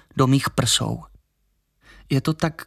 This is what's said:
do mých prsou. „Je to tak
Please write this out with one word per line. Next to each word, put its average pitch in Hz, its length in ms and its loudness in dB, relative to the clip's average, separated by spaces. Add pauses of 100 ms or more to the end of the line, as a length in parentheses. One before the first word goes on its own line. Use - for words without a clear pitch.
(160)
do 135 100 4
mých 135 240 2
prsou. 117 520 -2 (1080)
„Je 135 100 2
to 160 120 0
tak 160 340 -4